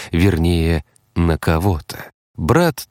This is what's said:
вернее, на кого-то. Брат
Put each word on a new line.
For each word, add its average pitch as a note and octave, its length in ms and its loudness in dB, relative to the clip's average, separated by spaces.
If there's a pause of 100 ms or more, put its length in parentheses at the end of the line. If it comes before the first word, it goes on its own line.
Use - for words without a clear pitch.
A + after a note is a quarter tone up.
(120)
вернее, E2 720 2 (320)
на E2+ 220 2
кого-то. E2+ 760 -2 (240)
Брат D3 560 0